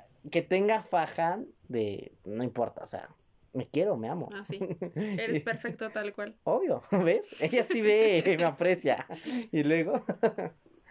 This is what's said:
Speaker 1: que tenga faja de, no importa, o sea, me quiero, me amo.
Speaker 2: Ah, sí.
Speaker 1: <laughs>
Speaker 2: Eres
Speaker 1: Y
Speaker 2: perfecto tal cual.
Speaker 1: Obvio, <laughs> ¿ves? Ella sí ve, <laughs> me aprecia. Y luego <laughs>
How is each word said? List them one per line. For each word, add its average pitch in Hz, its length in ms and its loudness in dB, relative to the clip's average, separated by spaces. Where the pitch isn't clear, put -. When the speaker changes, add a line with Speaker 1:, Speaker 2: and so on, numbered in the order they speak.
Speaker 1:
que 170 100 2
tenga 202 420 0
faja 170 580 -2
de, 107 440 -4
no 107 180 -6
importa, 120 420 -4
o - 20 -16
sea, - 240 -12
me 131 160 -6
quiero, 170 300 0
me 113 100 -6
amo. 156 240 -8
Speaker 2:
Ah, 98 140 -12
sí. 196 140 -10
Speaker 1:
<laughs> 180 360 -8
Speaker 2:
Eres 220 180 -2
Speaker 1:
Y 147 40 0
Speaker 2:
perfecto 226 520 -8
tal 208 220 -6
cual. 214 300 -10
Speaker 1:
Obvio, 208 460 0
<laughs> 185 140 4
¿ves? 196 380 2
Ella 233 220 2
sí 240 180 0
ve, 208 420 6
<laughs> 180 140 4
me 170 60 2
aprecia. 170 640 2
Y 156 120 2
luego 160 280 4
<laughs> 175 680 -2